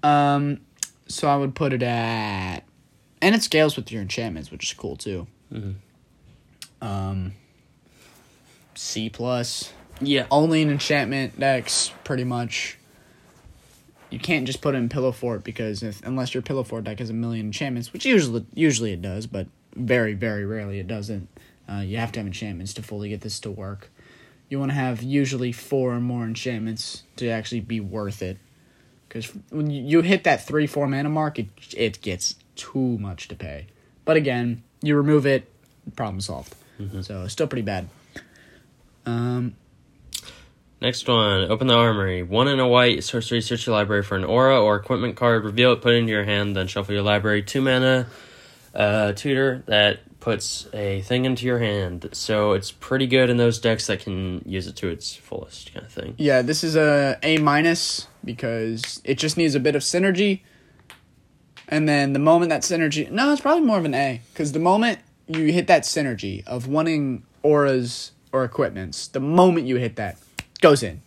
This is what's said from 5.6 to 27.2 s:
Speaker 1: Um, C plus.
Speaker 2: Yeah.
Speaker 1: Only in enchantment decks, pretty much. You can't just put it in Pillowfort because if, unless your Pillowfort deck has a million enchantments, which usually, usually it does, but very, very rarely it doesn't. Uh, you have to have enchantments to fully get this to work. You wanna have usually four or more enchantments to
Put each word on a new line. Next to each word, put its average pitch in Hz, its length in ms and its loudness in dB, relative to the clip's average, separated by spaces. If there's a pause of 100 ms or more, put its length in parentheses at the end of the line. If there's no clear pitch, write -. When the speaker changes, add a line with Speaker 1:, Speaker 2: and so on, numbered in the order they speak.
Speaker 1:
Um, 95 460 -4 (1400)
C - 340 -6
plus. 120 640 -4 (300)
Speaker 2:
Yeah. 135 280 2
Speaker 1:
Only 156 300 6
in 151 100 2
enchantment 139 720 -2
decks, 131 500 0 (140)
pretty 127 200 -2
much. 120 520 -4 (1300)
You 127 80 -10
can't 139 280 -2
just 135 140 -6
put 139 140 0
it 131 40 -2
in 120 100 0
Pillowfort 120 540 -2
because 110 400 -6
if, 104 220 -10
unless 127 300 -6
your 127 80 -4
Pillowfort 120 420 -6
deck 107 140 -8
has 117 120 -8
a 110 40 -6
million 113 320 -6
enchantments, 120 460 -6
which - 120 -10
usually, 143 400 2 (100)
usually 120 380 2
it 87 80 -8
does, 98 260 -6
but 95 200 -6 (280)
very, 117 380 0
very 104 320 -4
rarely 101 340 -8
it 90 80 -10
doesn't. 101 420 -8 (380)
Uh, 101 120 -8
you 98 180 -6
have 113 160 -6
to 120 80 -6
have 104 60 -6
enchantments 98 480 -10
to 110 80 -12
fully 104 260 -8
get 101 140 -8
this - 180 -10
to 107 100 -10
work. 98 400 -12 (600)
You 139 100 -4
wanna 139 140 -2
have 127 280 -2
usually 131 500 0
four 127 420 -2
or 120 60 -2
more 120 240 -2
enchantments 113 800 -6 (120)
to 120 120 -4